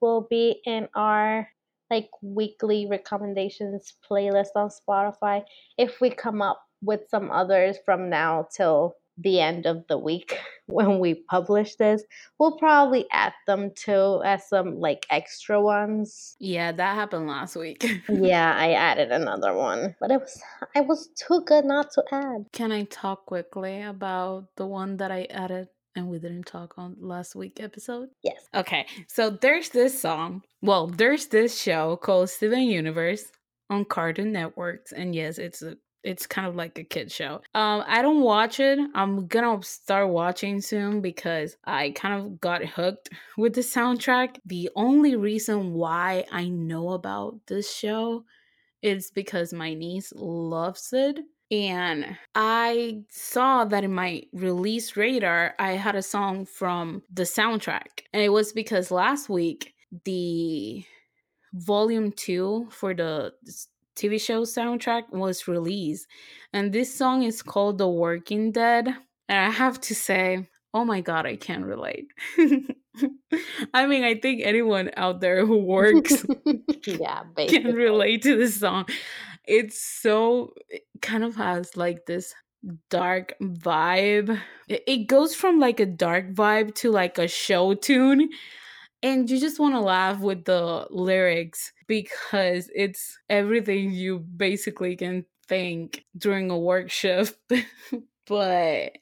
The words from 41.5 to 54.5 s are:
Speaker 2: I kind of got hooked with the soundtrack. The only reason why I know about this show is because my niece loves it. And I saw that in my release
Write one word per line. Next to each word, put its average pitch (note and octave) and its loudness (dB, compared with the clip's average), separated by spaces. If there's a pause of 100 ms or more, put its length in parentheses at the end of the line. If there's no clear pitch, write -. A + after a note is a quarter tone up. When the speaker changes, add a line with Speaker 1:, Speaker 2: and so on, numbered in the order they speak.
Speaker 2:
I C#3+ -2
kind G3+ -4
of G3 -12
got F3 -2
hooked F3 -4 (300)
with A3 2
the B3 0
soundtrack. B3 0
The F3+ -6
only C4 4
reason G#3 -2
why F3 0
I F3 -4
know E3 -4
about G3 -6 (100)
this G3+ -6
show A3+ -4 (580)
is G3 -2
because F3+ -6
my D#3+ -8
niece E3+ -8
loves E3+ -6
it. C#4 0 (300)
And F3+ -2 (160)
I A3+ 0
saw B3+ 2
that G3+ 0
in G3 -2
my F3+ -4 (100)
release F#3+ -2